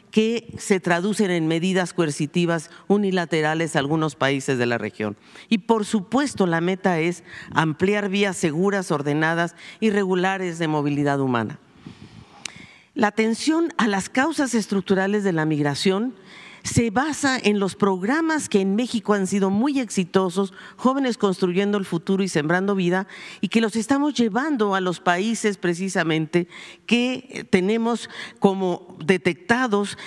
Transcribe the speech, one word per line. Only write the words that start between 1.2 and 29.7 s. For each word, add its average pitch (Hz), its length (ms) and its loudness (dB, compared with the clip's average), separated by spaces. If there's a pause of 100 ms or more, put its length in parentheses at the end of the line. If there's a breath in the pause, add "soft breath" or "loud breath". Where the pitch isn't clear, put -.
en 165 160 0
medidas 175 460 0
coercitivas 165 800 0 (160 loud breath)
unilaterales 165 880 0
a 151 40 4
algunos 156 360 0
países 135 420 0
de 120 80 2
la 120 120 0
región. 104 400 -6 (320 loud breath)
Y, 220 100 2
por 220 260 2
supuesto, 220 640 0
la 165 140 0
meta 180 380 0
es 170 240 -2 (280 loud breath)
ampliar 190 580 0
vías 196 280 0
seguras, 185 540 0
ordenadas 156 640 0 (240 loud breath)
y 220 120 2
regulares 185 680 0
de 165 80 0
movilidad 143 520 0
humana. 120 400 -2 (1400 loud breath)
La 208 120 2
atención 247 720 0
a 214 100 2
las 196 220 -2
causas 277 440 -2
estructurales 196 680 0
de 196 80 0
la 160 140 0
migración 156 680 0 (460 loud breath)
se 233 280 0
basa 262 520 0
en 208 160 2
los 196 180 -2
programas 262 720 0
que 202 100 2
en 190 160 2
México 226 380 0
han 190 140 0
sido 196 220 2
muy 262 300 0
exitosos, 190 760 0 (220 loud breath)
Jóvenes 262 420 2
Construyendo 196 600 0
el 196 80 -2
Futuro 190 360 -2
y 196 60 0
Sembrando 175 480 0
Vida, 185 320 0 (320 loud breath)
y 190 80 -4
que 226 140 2
los 226 160 0
estamos 277 360 0
llevando 226 640 0
a 190 60 0
los 180 180 -2
países 208 560 0
precisamente 175 920 0 (360 loud breath)
que, 247 440 0
eh, - 160 -10
tenemos 220 640 0 (300 loud breath)
como 190 640 -2
detectados 202 1040 0